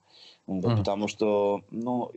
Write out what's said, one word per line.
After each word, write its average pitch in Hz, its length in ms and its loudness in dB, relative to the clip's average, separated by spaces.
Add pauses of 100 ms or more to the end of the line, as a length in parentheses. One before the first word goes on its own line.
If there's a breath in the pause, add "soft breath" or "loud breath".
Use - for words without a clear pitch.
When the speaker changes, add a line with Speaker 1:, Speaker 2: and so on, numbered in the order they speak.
(460 loud breath)
Speaker 1:
вот, 92 180 -4
Speaker 2:
Мгм. 117 120 2
Speaker 1:
потому 104 320 0
что, 101 600 2
ну, 120 460 -4